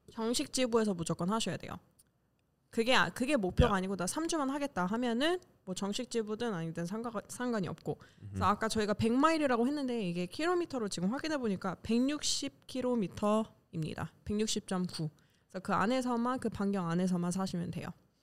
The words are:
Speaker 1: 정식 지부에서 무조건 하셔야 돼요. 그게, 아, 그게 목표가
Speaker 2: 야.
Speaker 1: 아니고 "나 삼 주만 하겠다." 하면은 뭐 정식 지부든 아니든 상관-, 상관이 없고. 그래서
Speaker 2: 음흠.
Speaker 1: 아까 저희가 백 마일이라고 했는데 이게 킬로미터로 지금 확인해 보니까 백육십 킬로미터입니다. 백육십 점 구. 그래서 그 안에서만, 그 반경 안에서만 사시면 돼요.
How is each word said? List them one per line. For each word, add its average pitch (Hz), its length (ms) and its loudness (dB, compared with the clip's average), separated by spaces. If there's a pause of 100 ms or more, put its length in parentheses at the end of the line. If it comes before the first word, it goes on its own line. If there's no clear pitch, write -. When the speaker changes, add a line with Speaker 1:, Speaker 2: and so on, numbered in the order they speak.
(140)
Speaker 1:
정식 240 400 -2
지부에서 226 400 2
무조건 170 380 -2
하셔야 220 260 0
돼요. - 140 -12 (1000)
그게, 233 240 2
아, 175 160 6
그게 254 260 0
목표가 208 380 4
Speaker 2:
야. 190 40 4
Speaker 1:
아니고 190 180 -2
"나 180 100 -2
삼 320 220 -2
주만 311 240 0
하겠다." 277 340 -2
하면은 247 540 0 (260)
뭐 185 80 -6
정식 202 380 -4
지부든 214 420 -2
아니든 165 320 -4
상관-, 220 420 -6
상관이 233 400 -2
없고. - 300 -6 (320)
그래서 98 160 0
Speaker 2:
음흠. 185 60 6
Speaker 1:
아까 208 160 0
저희가 208 260 0
백 220 180 4
마일이라고 277 540 4
했는데 254 420 0
이게 175 200 -2
킬로미터로 311 640 0
지금 185 220 0
확인해 302 260 -2
보니까 196 440 -2
백육십 269 880 0
킬로미터입니다. 214 1400 -2 (140)
백육십 214 420 -2
점 180 180 -2
구. 160 240 -4 (400)
그래서 185 140 -10
그 208 100 0
안에서만, 247 680 2
그 233 100 -2
반경 196 400 -2
안에서만 175 420 2
사시면 180 400 -2
돼요. - 160 -8 (360)